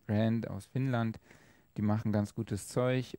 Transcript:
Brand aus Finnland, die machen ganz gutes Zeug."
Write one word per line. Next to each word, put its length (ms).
Brand 420
aus 160
Finnland, 540
die 60
machen 280
ganz 240
gutes 320
Zeug." 520